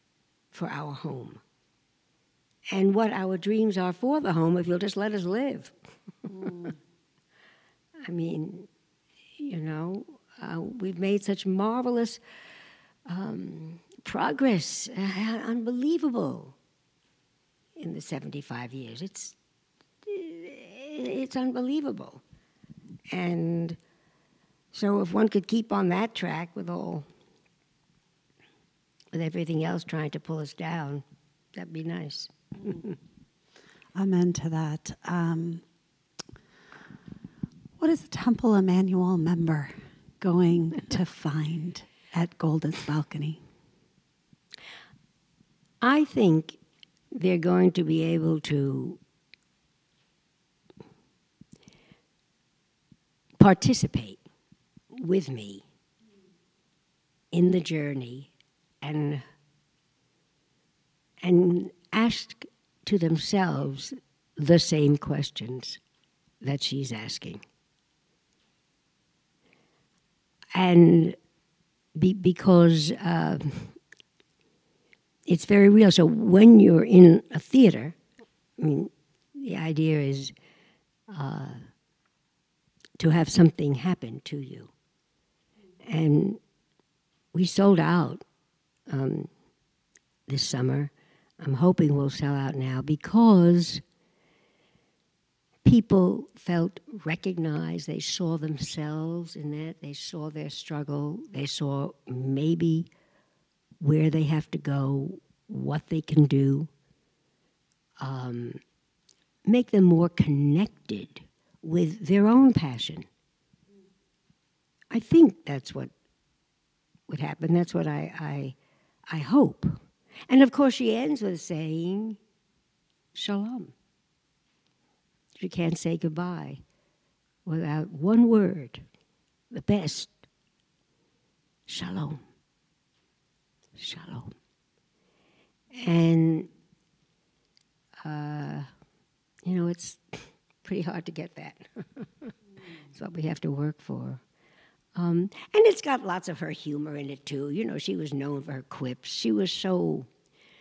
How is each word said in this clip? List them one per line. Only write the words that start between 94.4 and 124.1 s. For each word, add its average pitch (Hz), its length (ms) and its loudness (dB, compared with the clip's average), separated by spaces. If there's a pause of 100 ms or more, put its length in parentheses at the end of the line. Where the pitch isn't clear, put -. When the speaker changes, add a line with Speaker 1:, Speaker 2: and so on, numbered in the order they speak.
Speaker 1:
people 202 720 4
felt 175 460 -4 (240)
recognized. 160 840 -6
They 156 140 -8
saw 165 380 -6
themselves 156 1000 -8
in 147 160 -12
that. 160 280 -12
They 143 120 -16
saw 151 380 -12
their 151 200 -12
struggle. 147 720 -8 (100)
They 143 160 -8
saw 139 440 -6 (160)
maybe 160 800 -2 (920)
where 156 300 2
they 160 140 0
have 151 260 -4
to - 80 -8
go, 139 640 -4 (260)
what 143 400 -8
they 160 140 -4
can 156 240 4
do, 139 420 2 (1300)
um, 127 580 -8 (880)
make 240 240 4
them 196 140 6
more 170 240 6
connected 143 1120 0 (420)
with 170 440 -2
their 202 200 4
own 247 260 8
passion. 120 520 -4 (1900)
I 226 100 -2
think 320 440 6
that's 139 300 -8
what 131 160 -10 (1200)
would 151 120 -8
happen. 151 340 -2
That's 170 200 2
what 170 120 -2
I, 151 320 -6
I, 143 360 -10 (580)
I 160 60 -6
hope. 202 480 2 (640)
And 269 140 8
of 262 80 6
course, 269 240 2
she 226 220 -2
ends 262 260 -4
with 185 180 -4
saying, 175 760 -6 (960)
"Shalom." 208 600 -8 (1600)